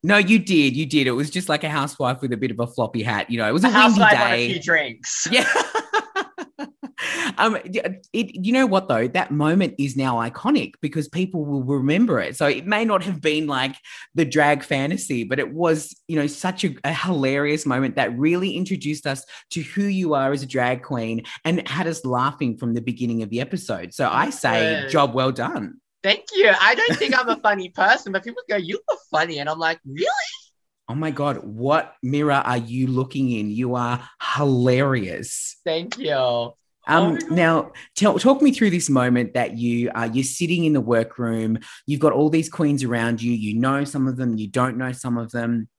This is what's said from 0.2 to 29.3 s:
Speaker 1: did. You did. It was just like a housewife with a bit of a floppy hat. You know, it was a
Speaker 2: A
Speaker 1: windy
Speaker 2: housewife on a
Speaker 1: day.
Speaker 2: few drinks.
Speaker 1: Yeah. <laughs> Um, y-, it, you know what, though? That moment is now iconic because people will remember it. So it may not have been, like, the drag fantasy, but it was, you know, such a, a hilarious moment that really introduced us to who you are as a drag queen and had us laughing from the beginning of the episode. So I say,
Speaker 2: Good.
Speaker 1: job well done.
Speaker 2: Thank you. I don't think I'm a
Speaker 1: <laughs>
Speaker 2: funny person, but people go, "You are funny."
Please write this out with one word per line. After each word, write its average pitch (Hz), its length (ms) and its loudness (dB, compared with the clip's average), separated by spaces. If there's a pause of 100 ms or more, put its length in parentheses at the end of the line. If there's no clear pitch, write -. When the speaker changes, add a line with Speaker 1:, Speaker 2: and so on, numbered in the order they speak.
Speaker 1:
did. 143 380 4
You 156 80 0
did. 139 220 2
It 127 40 2
was 143 200 -2
just 180 180 -6
like 151 140 0
a 156 60 -4
housewife 135 520 -2
with 127 120 -4
a 110 40 -4
bit 117 140 -2
of 107 80 -8
a 120 80 -2
floppy 117 360 -4
hat. 107 260 -2
You 117 100 -2
know, 107 100 2
it 127 40 0
was 180 100 2
a 254 40 6
Speaker 2:
A 240 40 6
Speaker 1:
windy 214 100 6
Speaker 2:
housewife 214 380 8
on 120 80 4
a 120 80 2
Speaker 1:
day. 120 180 0
Speaker 2:
few 170 80 -4
drinks. 147 720 -2
Speaker 1:
Yeah. 247 200 2
<laughs> - 40 0 (1800)
Um, 220 160 2
y-, 185 460 -6 (140)
it, 190 320 -4
you 226 80 0
know 262 120 4
what, 190 220 2
though? 117 200 2
That 170 240 -2
moment 160 460 2
is 139 180 -2
now 131 220 0
iconic 123 640 -2
because 151 260 -4
people 180 380 -4
will 143 180 -2
remember 143 560 2
it. 85 160 -4
So 147 120 0
it 143 180 -2
may 214 200 0
not 196 180 2
have 170 180 -6
been, 156 260 0
like, 135 280 -2 (380)
the 160 120 2
drag 147 380 4
fantasy, 143 600 -2
but 131 160 -2
it 123 140 -4
was, 160 420 -2 (120)
you 165 100 -4
know, 147 100 0
such 185 360 -4
a, 147 200 -2
a 151 100 -2
hilarious 147 720 0
moment 131 300 0
that 120 220 0
really 175 380 0
introduced 151 520 -4
us 139 180 -6 (260)
to 165 100 -6
who 196 220 -4
you 190 300 0
are 135 180 2
as 143 120 -2
a 135 40 -10
drag 127 360 -2
queen 117 400 -6 (200)
and 170 240 -2
had 160 200 -2
us 165 180 -6
laughing 127 520 -2
from 117 160 -2
the 117 80 -2
beginning 117 420 -4
of 104 60 -8
the 117 120 -4
episode. 95 520 -6
So - 160 0
I 135 200 0
say, 151 540 0
Speaker 2:
Good. 135 80 -8
Speaker 1:
job 143 220 2
well 131 180 0
done. 120 480 -6 (240)
Speaker 2:
Thank 220 220 0 (100)
you. 381 240 6
I 214 160 6
don't 466 220 0
think - 200 0
I'm 240 120 0
a 220 80 0
Speaker 1:
<laughs> - 40 -18
Speaker 2:
funny 196 280 0
person, 202 420 2
but 190 120 -4
people 240 240 -14
go, 208 100 -2
"You 185 220 -6 (100)
are - 80 0 (120)
funny." 156 300 -2